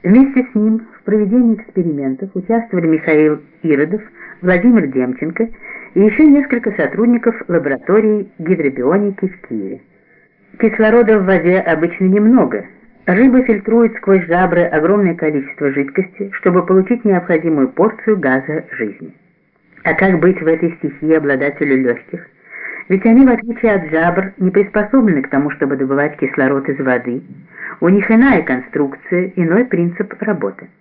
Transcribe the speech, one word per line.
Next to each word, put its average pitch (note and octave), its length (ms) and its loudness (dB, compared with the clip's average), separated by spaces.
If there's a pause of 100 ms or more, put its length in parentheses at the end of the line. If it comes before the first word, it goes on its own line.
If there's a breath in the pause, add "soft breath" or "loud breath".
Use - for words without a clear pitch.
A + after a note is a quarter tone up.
Вместе B3+ 480 4
с - 40 -20
ним A3 340 0 (100)
в - 60 -20
проведении A3 520 2
экспериментов D3+ 800 -6
участвовали F#3+ 540 -2
Михаил D#3 520 2 (220)
Иродов, D#3+ 400 -2 (400 loud breath)
Владимир F3+ 460 2
Демченко C3+ 600 -4 (460 loud breath)
и F#3+ 60 2
ещё G#3+ 240 4
несколько C4+ 480 2
сотрудников A#3 760 -2
лаборатории F#3+ 920 0
гидробионики F3 920 -2
в - 200 -14
Киеве. G2+ 320 -10 (760 soft breath)
Кислорода A3 600 2
в F#3+ 60 0
воде F#3 340 2
обычно E3+ 460 -2
немного. G3+ 600 2 (420)
Рыбы B3 360 4
фильтруют A3+ 540 0
сквозь F#3+ 300 2
жабры F3 360 0
огромное F3 520 0
количество D3+ 560 -4
жидкости, F#3 640 -6
чтобы F3+ 300 0
получить F#3+ 400 0
необходимую E3 640 0
порцию G#3+ 500 0
газа C3+ 540 -4
жизни. - 420 -10 (680)
А D#3+ 120 -4
как F#3 260 0
быть F#3 200 2
в D#3 60 -4
этой E3 300 0
стихии D#3 360 -4
обладателю C#3+ 720 0
лёгких? B2 440 -6 (640 loud breath)
Ведь F#3+ 160 0
они, A#3+ 220 6
в B3 40 4
отличие A3+ 420 -2
от E3 180 -2
жабр, F3 480 -2
не F#3+ 120 0
приспособлены G3+ 720 0
к - 60 -10
тому, C#3+ 220 -2
чтобы C#3+ 260 -4
добывать C#3 420 -2
кислород C3+ 500 -2
из C#3 100 -6
воды. B2 440 -4 (580 loud breath)
У E3 80 2
них G3 220 2
иная A3+ 320 4
конструкция, D3 960 -4
иной F#3 280 0
принцип F3 560 -4
работы. D#3+ 480 -6 (120)